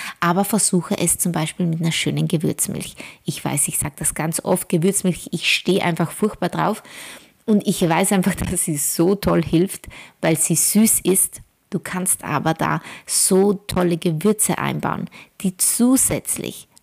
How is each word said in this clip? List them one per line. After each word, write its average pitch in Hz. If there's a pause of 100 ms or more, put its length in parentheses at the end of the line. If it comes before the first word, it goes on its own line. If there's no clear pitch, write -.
(200)
aber 175
versuche 190
es -
zum 175
Beispiel 160
mit 165
einer 165
schönen 151
Gewürzmilch. - (300)
Ich -
weiß, 139
ich 165
sag -
das -
ganz 160
oft, -
Gewürzmilch, 180
ich -
stehe -
einfach 170
furchtbar 208
drauf 170 (640)
und 208
ich 185
weiß 170
einfach, 185
<laughs> -
dass 175
sie 156
so 170
toll 170
hilft, - (320)
weil 165
sie -
süß -
ist. - (300)
Du 190
kannst -
aber 151
da 156 (260)
so 196
tolle 180
Gewürze 175
einbauen, - (340)
die 185
zusätzlich - (140)